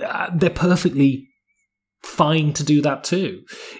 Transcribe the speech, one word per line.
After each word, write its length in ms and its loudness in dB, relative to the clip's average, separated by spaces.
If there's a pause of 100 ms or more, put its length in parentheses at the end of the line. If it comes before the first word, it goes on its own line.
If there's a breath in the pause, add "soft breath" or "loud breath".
uh, 320 -6
they're 140 4
perfectly 800 2 (760)
fine 500 0
to 100 -6
do 180 4
that 220 -2
too. 380 -4 (380 loud breath)